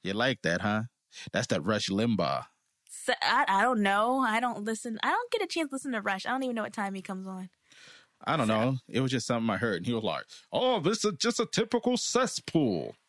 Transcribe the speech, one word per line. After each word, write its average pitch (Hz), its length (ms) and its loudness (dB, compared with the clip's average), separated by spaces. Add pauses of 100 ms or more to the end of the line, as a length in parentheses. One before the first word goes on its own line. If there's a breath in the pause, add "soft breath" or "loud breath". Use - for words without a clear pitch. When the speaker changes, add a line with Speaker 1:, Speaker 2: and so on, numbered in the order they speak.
Speaker 1:
You 92 100 -4
like 117 300 0
that, 85 180 2
huh? 104 220 0 (500 loud breath)
That's 104 160 0
that 87 160 0
Rush 107 240 0
Limbaugh. 95 560 2 (440)
Speaker 2:
So, - 340 -2
I, 233 260 4
I 196 140 4
don't 233 200 4
know. 214 380 4
I 226 200 2
don't 233 240 -2
listen. 220 380 -6
I 262 80 2
don't 480 220 0
get 440 100 0
a 370 40 -2
chance 330 240 -2
to - 40 -10
listen 269 180 -6
to 226 80 -2
Rush. 196 260 -4
I - 40 -4
don't 262 120 -2
even 247 140 -2
know 220 60 -4
what 208 100 -6
time 196 220 -4
he 190 80 -8
comes 190 240 -8
on. 185 220 -10 (760 loud breath)
Speaker 1:
I 151 120 0
don't 123 120 2
Speaker 2:
So. 110 120 2
Speaker 1:
know. 131 160 2 (120)
It - 120 0
was 131 100 2
just 123 160 -2
something 113 240 0
I 98 60 2
heard. 101 220 0
And 87 80 -6
he 120 80 0
was 110 100 -2
like, 76 200 -2 (280 loud breath)
"Oh, 240 280 2
this 180 240 0
is 208 140 2
just 233 220 0
a 220 60 2
typical 240 500 0
cesspool." 127 1000 0 (140)